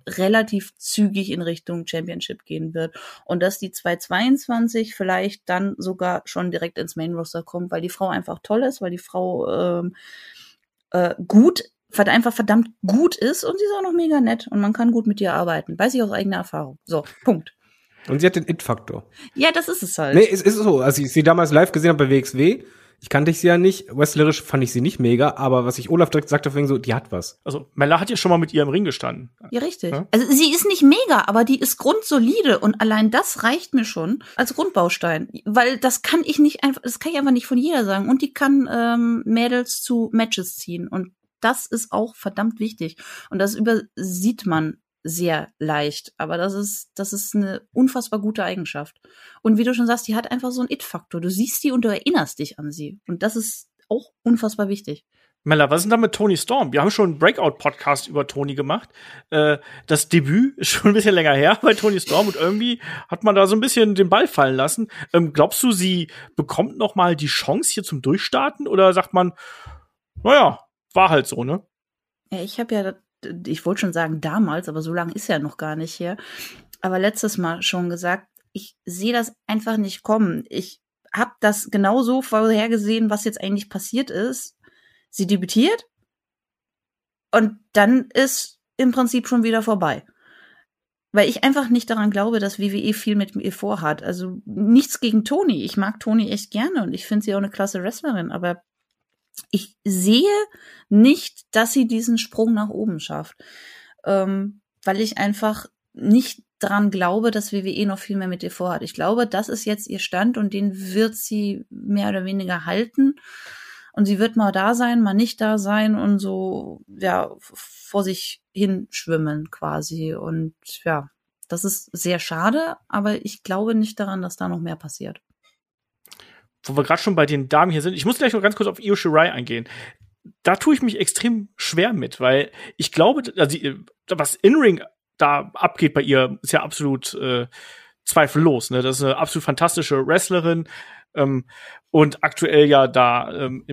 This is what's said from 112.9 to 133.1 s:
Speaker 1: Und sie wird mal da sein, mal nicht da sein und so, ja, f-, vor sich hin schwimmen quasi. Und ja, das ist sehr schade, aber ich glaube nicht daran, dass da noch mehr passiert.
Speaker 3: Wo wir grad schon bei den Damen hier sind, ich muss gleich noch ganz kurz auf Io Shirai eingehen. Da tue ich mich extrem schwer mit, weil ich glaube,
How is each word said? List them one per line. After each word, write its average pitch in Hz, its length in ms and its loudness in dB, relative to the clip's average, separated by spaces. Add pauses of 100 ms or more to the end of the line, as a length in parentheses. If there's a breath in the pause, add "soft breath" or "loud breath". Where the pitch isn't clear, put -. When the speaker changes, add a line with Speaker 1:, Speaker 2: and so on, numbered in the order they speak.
Speaker 1:
Und 208 120 2
sie 196 140 0
wird 226 180 2
mal 202 160 2
da 190 200 2
sein, 240 280 2
mal 202 120 2
nicht 226 280 0
da 214 160 0
sein 214 380 0
und 202 240 2
so, 190 680 -6
ja, 190 380 -2
f-, - 280 -18
vor - 520 -6
sich - 360 -8 (120)
hin 190 360 -2
schwimmen 156 640 -4
quasi. 156 640 -6
Und 160 420 -6 (300)
ja, 147 240 -4 (400)
das 175 160 -6
ist - 260 -6
sehr 175 280 -4
schade, 226 580 -2 (100)
aber 208 380 -4
ich - 180 -12
glaube 214 320 -2
nicht 214 240 -2
daran, 190 220 -6
dass 180 160 -10
da 185 100 -6
noch 175 140 -6
mehr 165 160 -8
passiert. - 420 -14 (1400 soft breath)
Speaker 3:
Wo 139 140 -6
wir 147 60 2
grad 160 180 0
schon 196 140 0
bei 156 100 4
den 139 240 -2
Damen 156 200 4
hier 156 120 0
sind, 180 120 -4
ich 151 120 -6
muss 233 120 0
gleich 254 140 2
noch 214 100 -2
ganz 208 140 0
kurz 208 140 -2
auf 185 100 -10
Io 202 160 0
Shirai 165 340 2
eingehen. 120 380 -6 (760 loud breath)
Da 359 120 4
tue 311 180 2
ich 262 80 0
mich 226 160 -2
extrem 220 600 -2
schwer 180 340 -2
mit, 127 300 -6
weil 131 280 2 (280 loud breath)
ich - 160 -6
glaube, 247 300 4 (120)